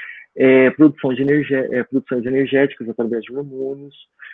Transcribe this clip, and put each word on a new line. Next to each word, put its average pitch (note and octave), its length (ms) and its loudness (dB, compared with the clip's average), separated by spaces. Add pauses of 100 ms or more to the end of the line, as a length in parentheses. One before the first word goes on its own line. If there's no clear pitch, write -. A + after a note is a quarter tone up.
(360)
é, C3 360 6
produção D3 420 2
de B2 80 -4
energia, C#3 500 -2
é, B2 120 -2
produções B2+ 420 -4
energéticas C3 600 0
através A2+ 360 -4
de A#2+ 100 -18
hormônios, C#3 600 -10 (380)